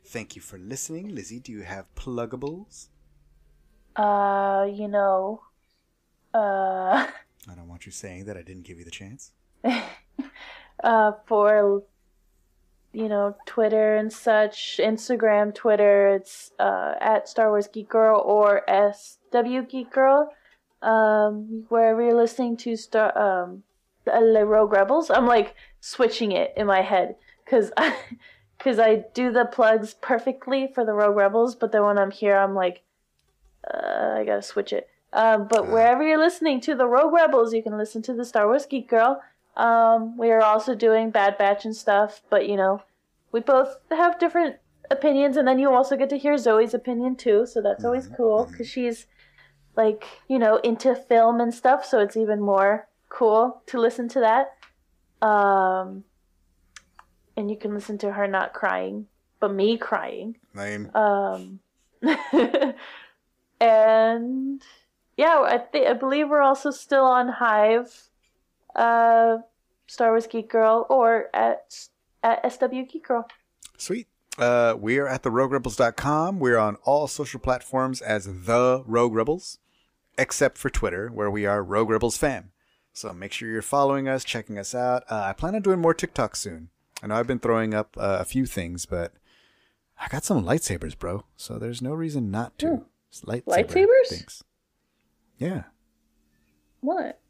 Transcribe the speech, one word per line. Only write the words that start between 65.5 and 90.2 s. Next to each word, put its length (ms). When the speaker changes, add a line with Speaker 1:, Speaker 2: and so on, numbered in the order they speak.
Speaker 2:
thi-, 280
I 60
believe 380
we're 120
also 280
still 340
on 240
Hive, 800
uh, 640
Star 240
Wars 160
Geek 220
Girl, 400
or 460
at, 540
at 220
S 140
W 280
Geek 200
Girl. 200
Speaker 1:
Sweet. 300
Uh, 400
we 200
are 100
at 140
the 80
rogue 220
rebels 240
dot 200
com. 420
We're 200
on 260
all 240
social 320
platforms 600
as 440
The 420
Rogue 260
Rebels, 460
except 400
for 140
Twitter, 380
where 220
we 140
are 180
Rogue 280
Rebels 260
Fam. 360
So 200
make 200
sure 160
you're 140
following 460
us, 160
checking 340
us 160
out. 360
Uh, 160
I 60
plan 220
on 80
doing 180
more 140
TikTok 420
soon. 340
I 60
know 80
I've 100
been 120
throwing 360
up, 240
uh, 220
a 40
few 220
things, 400
but 260
I 100
got 160